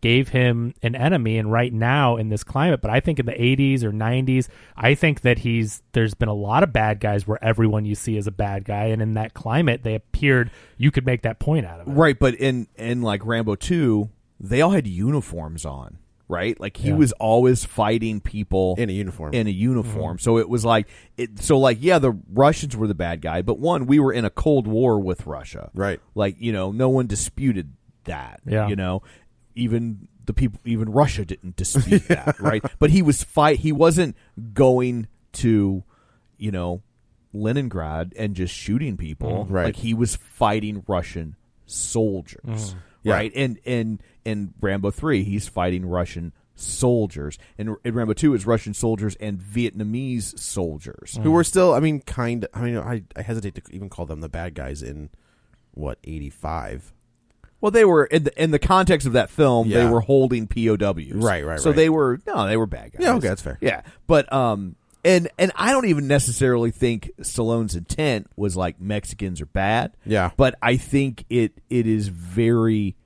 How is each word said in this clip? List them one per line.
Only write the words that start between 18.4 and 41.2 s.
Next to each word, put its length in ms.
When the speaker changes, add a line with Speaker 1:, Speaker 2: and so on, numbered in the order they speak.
Speaker 3:
In 100
a 40
uniform. 420
Speaker 2:
In 120
a 40
uniform, 680
Speaker 1:
Mm-hmm. 80
Speaker 2:
so 140
it 100
was 160
like, 240
it, 220
so, 180
like, 220
yeah, 180
the 140
Russians 420
were 120
the 80
bad 260
guy, 220
but 160
one, 280
we 140
were 140
in 100
a 60
Cold 360
War 320
with 280
Russia, 480
Speaker 3:
Right. 260
Speaker 2:
Like, 240
you 120
know, 220
no 160
one 180
disputed 680
that, 420
Speaker 1:
Yeah. 220
Speaker 2:
you 80
know, 260
even 520
the 80
people, 320
even 260
Russia 360
didn't 300
dispute 520
Speaker 3:
<laughs> 0
Speaker 2:
that, 320
right? 240
But 100
he 140
was 200
fight, 360
he 140
wasn't 440
going 540
to, 520
you 120
know, 300
Leningrad 840
and 180
just 200
shooting 420
people, 480
Speaker 1:
Mm-hmm. 80
Speaker 3:
Right. 140
Speaker 2:
Like, 100
he 160
was 240
fighting 720
Russian 480